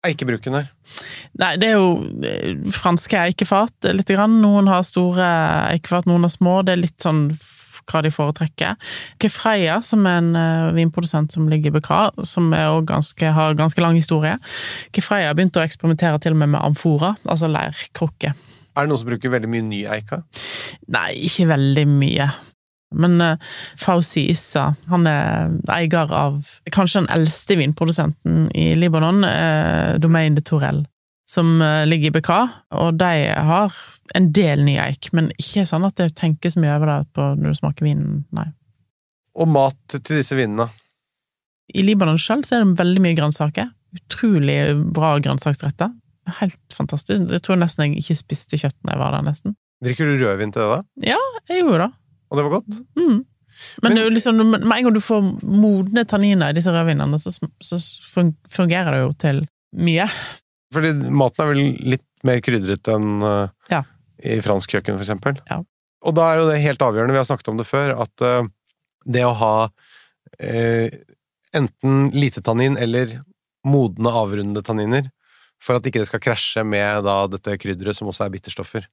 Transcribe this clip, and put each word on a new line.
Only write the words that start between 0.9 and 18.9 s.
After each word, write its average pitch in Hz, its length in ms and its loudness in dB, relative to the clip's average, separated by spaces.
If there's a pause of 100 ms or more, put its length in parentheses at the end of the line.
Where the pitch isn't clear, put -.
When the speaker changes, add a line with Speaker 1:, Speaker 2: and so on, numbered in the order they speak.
Speaker 2:
Nei, 175 160 0
det 220 160 2
er 208 80 4
jo, 185 80 6 (340)
eh, 65 380 -4 (100)
franske 180 480 0
eikefat, 190 540 0 (120)
eh, 180 120 2
lite 190 180 0
grann. 214 260 4
Noen 202 280 6
har 185 160 4
store 180 400 0 (480)
eikefat, 175 340 -2
noen 175 160 4
har 175 80 2
små. 185 320 2
Det 185 140 2
er 175 80 0
litt 156 180 -6
sånn 156 300 0
f-, - 560 -14
hva 160 160 0
de 156 80 2
foretrekker. 151 640 -4 (420)
Kefreia, 202 640 0
som 208 240 2
er 175 140 2
en, 170 160 2
eh, 165 360 0
vinprodusent 160 600 0
som 156 160 0
ligger 151 240 2
i 151 80 2
Bekra, 190 320 0 (120)
som 165 300 0
er 156 140 0
også 160 180 0
ganske, 156 460 -2
har 156 220 2
ganske 151 280 0
lang 165 140 4
historie. 160 400 0 (560)
Kefreia 196 360 0
har 147 60 0
begynt 180 240 2
å 160 80 2
eksperimentere 160 540 0
til 165 120 0
og 156 60 4
med 147 120 4
med 147 120 2
amfora, 156 540 0 (100)
altså 165 240 0
leirkrukke. - 840 -4 (420)
Speaker 1:
Er 143 100 0
det - 40 -2